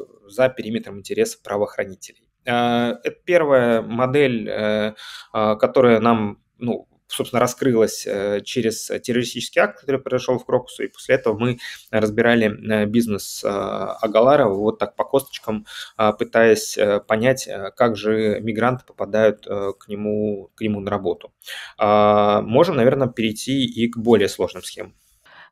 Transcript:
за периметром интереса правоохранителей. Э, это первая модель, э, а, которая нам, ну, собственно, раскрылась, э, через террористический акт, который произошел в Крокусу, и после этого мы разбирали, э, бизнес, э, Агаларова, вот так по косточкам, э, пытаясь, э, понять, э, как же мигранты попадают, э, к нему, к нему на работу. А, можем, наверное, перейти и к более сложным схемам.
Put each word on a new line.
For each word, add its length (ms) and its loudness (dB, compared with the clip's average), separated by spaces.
за 220 0
периметром 500 -8
интереса 440 -4
правоохранителей. 840 -8
Э, 580 0
это 220 -6
первая 580 4
модель, 680 0
э, 460 -2
а, 240 2
которая 440 6
нам, 380 0
ну, 280 -6
собственно, 340 -4
раскрылась, 640 0
э, 380 -4
через 420 -4
террористический 580 -2
акт, 200 -2
который 200 -4
произошел 380 -2
в 60 -12
Крокусу, 380 -4
и 60 -6
после 260 -2
этого 240 -2
мы 200 -2
разбирали, 560 2
э, 40 0
бизнес, 580 -4
э, 40 0
Агаларова, 1040 2
вот 240 -2
так 160 -6
по 100 -2
косточкам, 600 -4
э, 200 2
пытаясь, 580 2
э, 240 2
понять, 460 0
э, 300 -10
как 200 2
же 440 0
мигранты 460 -2
попадают, 600 0
э, 320 -6
к 100 -20
нему, 640 -4
к 60 -12
нему 200 -4
на 100 -6
работу. 420 -6
А, 640 4
можем, 340 4
наверное, 320 2
перейти 560 -2
и 240 -2
к 80 -8
более 320 4
сложным 340 -6
схемам. 320 -14